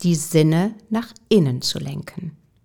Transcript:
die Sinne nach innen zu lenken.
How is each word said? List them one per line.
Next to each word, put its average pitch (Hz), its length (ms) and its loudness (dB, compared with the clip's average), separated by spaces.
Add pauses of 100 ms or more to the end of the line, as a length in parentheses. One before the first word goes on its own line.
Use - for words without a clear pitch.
die 175 120 2
Sinne 160 600 2 (140)
nach 226 240 -4 (160)
innen 139 320 2
zu - 180 -6
lenken. 147 580 -12 (280)